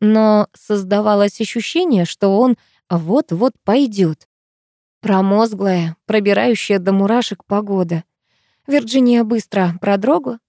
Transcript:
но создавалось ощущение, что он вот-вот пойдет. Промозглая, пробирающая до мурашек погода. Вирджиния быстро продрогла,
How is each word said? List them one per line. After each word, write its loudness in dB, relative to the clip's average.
но 4
создавалось -2
ощущение, -2
что 0
он 2
вот-вот -2
пойдет. 0
Промозглая, 0
пробирающая 0
до -2
мурашек 0
погода. -4
Вирджиния 2
быстро -2
продрогла, -2